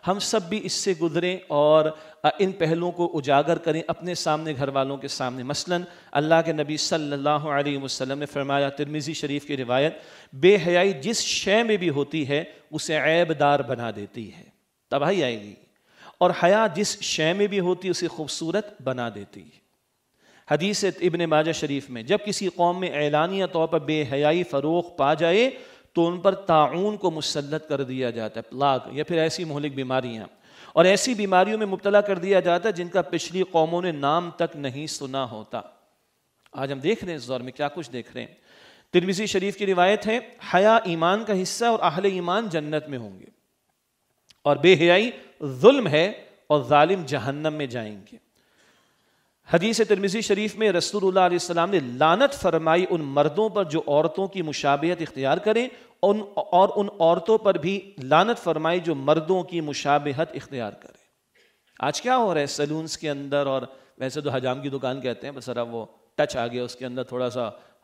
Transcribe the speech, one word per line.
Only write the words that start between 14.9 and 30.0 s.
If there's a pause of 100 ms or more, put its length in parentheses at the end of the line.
तबाही
आएगी, (640)
और
हया
जिस
शय
में
भी
होती
है
उसे
खूबसूरत
बना
देती
है।" (880)
हदीस
इब्न
माजा
शरीफ
में,
जब
किसी
कौम
में
एलानिया
तौर
पर
बेहयाई
फ़रोग़
पा
जाए (480)
तो
उन
पर
ताउन
को
मुसल्लत
कर
दिया
जाता
है,
प्लाग
या
फिर
ऐसी
मुहलिक
बीमारियाँ, (460)